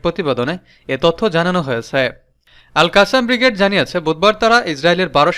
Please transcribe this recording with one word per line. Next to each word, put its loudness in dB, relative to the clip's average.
প্রতিবেদনে -4
এ -4
তথ্য 0
জানানো 0
হয়েছে। -2
আল 2
কাসাম 4
ব্রিগেড 0
জানিয়েছে, 0
বুধবার 0
তারা 4
ইসরায়েলের 0
বারো 4